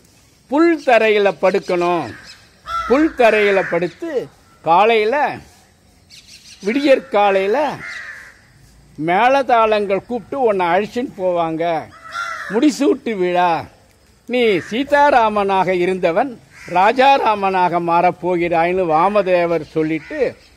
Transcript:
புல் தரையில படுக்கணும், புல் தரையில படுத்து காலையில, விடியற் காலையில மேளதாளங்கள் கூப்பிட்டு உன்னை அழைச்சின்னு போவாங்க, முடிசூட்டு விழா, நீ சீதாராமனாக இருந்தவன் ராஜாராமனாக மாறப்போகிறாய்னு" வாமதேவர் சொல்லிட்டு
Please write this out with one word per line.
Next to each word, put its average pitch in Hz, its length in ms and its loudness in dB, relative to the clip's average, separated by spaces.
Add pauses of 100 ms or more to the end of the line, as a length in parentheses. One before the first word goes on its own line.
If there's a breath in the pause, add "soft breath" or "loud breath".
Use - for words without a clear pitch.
(480)
புல் 320 380 0
தரையில 214 560 2
படுக்கணும், 175 720 -2 (720)
புல் 302 300 2
தரையில 208 520 2
படுத்து 180 580 -6 (340)
காலையில, 220 760 2 (1200)
விடியற் 269 500 0
காலையில 202 600 0 (1300)
மேளதாளங்கள் 220 1000 0
கூப்பிட்டு 240 360 -8
உன்னை 202 240 0
அழைச்சின்னு 208 520 -2
போவாங்க, 165 680 -4 (640)
முடிசூட்டு 247 680 0
விழா, 180 480 0 (600)
நீ 233 320 0
சீதாராமனாக 220 1120 2
இருந்தவன் 185 720 -2 (280)
ராஜாராமனாக 196 1080 2
மாறப்போகிறாய்னு" 175 1080 0
வாமதேவர் 175 800 2
சொல்லிட்டு 160 720 -4 (220)